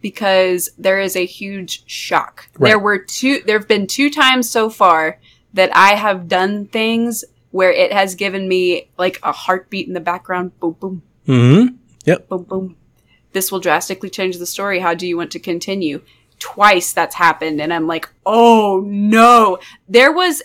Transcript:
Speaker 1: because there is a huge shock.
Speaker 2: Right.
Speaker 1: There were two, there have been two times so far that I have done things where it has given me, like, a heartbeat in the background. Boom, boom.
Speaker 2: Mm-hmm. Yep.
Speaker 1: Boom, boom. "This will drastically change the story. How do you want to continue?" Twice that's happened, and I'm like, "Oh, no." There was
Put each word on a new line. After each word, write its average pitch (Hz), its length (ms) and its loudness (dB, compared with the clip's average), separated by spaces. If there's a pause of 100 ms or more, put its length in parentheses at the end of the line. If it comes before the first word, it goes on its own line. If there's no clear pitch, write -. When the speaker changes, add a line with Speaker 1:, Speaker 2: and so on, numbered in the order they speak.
Speaker 1:
because 185 760 -2
there 190 220 0
is 190 160 -4
a 185 100 -2
huge 196 640 -12
shock. - 580 -6 (100)
Speaker 2:
Right. 143 120 4
Speaker 1:
There 214 100 4
were 202 200 0
two, 262 460 -4
there 214 120 2
have 208 100 -10
been 208 200 0
two 277 220 -2
times 262 400 0
so 220 200 0
far 160 500 2 (340)
that - 220 2
I 196 200 6
have 202 320 -2
done 196 400 -2
things 226 580 -2 (260)
where 185 200 2
it 180 200 2
has 196 220 0
given 190 340 -6
me, 180 500 -2
like, 180 260 -4
a 156 80 -4
heartbeat 190 560 -6
in 185 60 -10
the 175 60 -8
background. 180 600 -8
Boom, 170 200 -6
boom. 190 220 -10 (260)
Speaker 2:
Mm-hmm. 139 480 4 (300)
Yep. 165 240 0
Speaker 1:
Boom, 185 140 -8
boom. 190 320 -8 (580)
"This 190 180 -4
will 190 80 -4
drastically 190 500 -2
change 185 280 -6
the 175 80 -12
story. 196 340 -4
How 175 160 -2
do 175 120 -8
you 170 100 -4
want 165 140 -8
to 170 80 -12
continue?" 170 640 -6 (380)
Twice 196 540 0
that's 165 220 -2
happened, 156 460 0
and 160 120 -4
I'm 160 140 -4
like, 165 220 -6 (160)
"Oh, 214 600 4
no." 208 720 4 (280)
There 247 240 6
was 349 340 -2